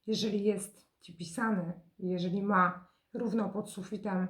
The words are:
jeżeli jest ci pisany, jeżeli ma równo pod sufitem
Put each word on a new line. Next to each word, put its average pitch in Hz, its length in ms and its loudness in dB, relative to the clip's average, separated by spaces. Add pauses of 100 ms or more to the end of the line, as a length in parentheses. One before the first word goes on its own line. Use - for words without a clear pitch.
jeżeli 208 360 2
jest 196 460 -2 (120)
ci - 160 -20
pisany, 180 560 0 (260)
jeżeli 180 440 0
ma 185 440 4 (260)
równo 220 360 0
pod 208 200 -4
sufitem 185 600 -2